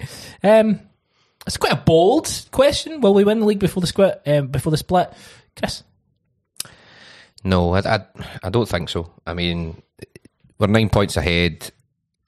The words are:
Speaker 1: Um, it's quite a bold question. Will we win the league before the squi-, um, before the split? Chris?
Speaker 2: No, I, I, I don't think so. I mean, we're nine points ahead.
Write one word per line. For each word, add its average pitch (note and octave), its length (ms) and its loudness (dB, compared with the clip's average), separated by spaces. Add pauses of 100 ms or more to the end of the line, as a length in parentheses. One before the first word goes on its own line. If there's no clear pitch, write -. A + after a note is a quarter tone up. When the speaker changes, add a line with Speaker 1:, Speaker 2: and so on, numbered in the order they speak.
(440)
Speaker 1:
Um, G#3+ 360 4 (680)
it's - 100 -8
quite - 160 0
a D3 40 -2
bold F#3 500 4 (240)
question. D4+ 500 0
Will G3+ 120 4
we G3+ 100 4
win G#3+ 160 2
the G#3+ 60 0
league G#3 140 0
before F#3 200 -2
the E3+ 80 -2
squi-, D3+ 520 0
um, C#3 80 -4
before C3+ 240 -4
the D#3 60 0
split? - 360 0 (420)
Chris? - 280 -8 (1600)
Speaker 2:
No, F2+ 320 2
I, F#2+ 40 2 (180)
I, - 20 0 (440)
I F#2 60 -6
don't A2 180 0
think F2 220 -6
so. E2+ 220 -8 (160)
I E2+ 80 -8
mean, E2+ 460 -6 (760)
we're G#2 100 -2
nine G#2+ 220 2
points G2+ 280 0
ahead. E2+ 520 -2 (580)